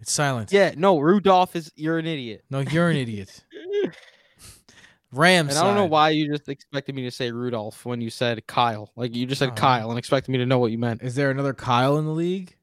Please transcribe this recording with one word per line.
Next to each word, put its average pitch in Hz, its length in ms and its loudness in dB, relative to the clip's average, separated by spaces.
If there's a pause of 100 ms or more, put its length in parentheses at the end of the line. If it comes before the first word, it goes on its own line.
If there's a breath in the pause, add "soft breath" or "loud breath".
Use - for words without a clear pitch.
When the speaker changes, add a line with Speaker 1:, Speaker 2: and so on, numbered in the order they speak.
Speaker 1:
It's - 100 -8
silent. 131 400 -2
Speaker 2:
Yeah, 190 260 4
no, 175 220 4
Rudolph 185 560 4
is, 165 200 -8
you're 160 220 -2
an 160 80 -4
idiot. 127 440 -8
Speaker 1:
No, 135 100 -4
you're 156 300 0
an 156 80 2
idiot. 110 540 -8
Speaker 2:
<laughs> 370 440 -6 (1160 soft breath)
Speaker 1:
Rams 160 400 4
Speaker 2:
And 147 80 2
I 170 40 4
don't 202 120 2
know 202 80 4
Speaker 1:
side. 165 80 0
Speaker 2:
why 156 180 4
you 151 200 0
just 147 200 -6
expected 139 440 -8
me 135 100 -8
to 123 80 -8
say 123 200 -6
Rudolph 117 540 -8
when 120 160 -6
you 113 80 -6
said 117 380 -4
Kyle. 110 480 -2
Like, 120 200 -8
you 123 100 -4
just 135 140 -4
said 135 120 0
Speaker 1:
Oh. - 40 -10
Speaker 2:
Kyle 120 340 2
and 117 80 -4
expected 131 340 -2
me 131 80 0
to 123 60 0
know 127 140 2
what 117 120 2
you 113 60 -6
meant. 117 240 -4
Speaker 1:
Is 123 140 -8
there 139 160 0
another 135 220 -2
Kyle 127 440 2
in 156 80 -2
the 156 60 -4
league 180 520 -4